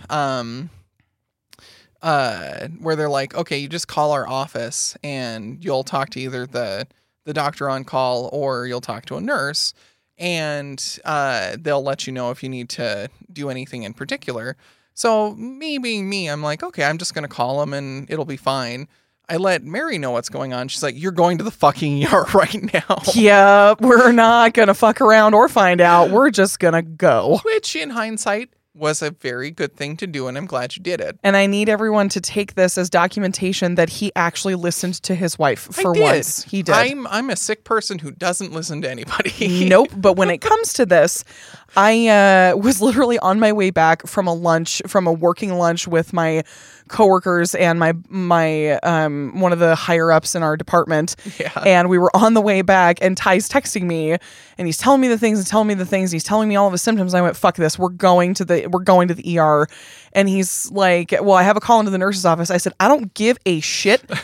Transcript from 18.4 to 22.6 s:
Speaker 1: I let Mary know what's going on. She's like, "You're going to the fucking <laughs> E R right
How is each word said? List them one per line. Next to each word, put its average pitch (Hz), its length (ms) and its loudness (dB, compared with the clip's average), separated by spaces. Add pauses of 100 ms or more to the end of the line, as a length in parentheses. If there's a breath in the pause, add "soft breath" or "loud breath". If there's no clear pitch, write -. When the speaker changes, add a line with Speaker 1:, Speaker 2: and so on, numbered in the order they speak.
Speaker 1:
I 165 80 -6
let 180 260 -2
Mary 220 340 -8
know 135 140 -6
what's 120 160 -6
going 131 240 -10
on. 127 160 -8
She's - 160 -10
like, 135 140 -6
"You're 180 160 -6
going 175 240 2
to - 60 -6
the 220 80 -6
fucking 143 460 0
<laughs> 143 40 -2
E 143 40 0
R 185 280 4
right 220 400 2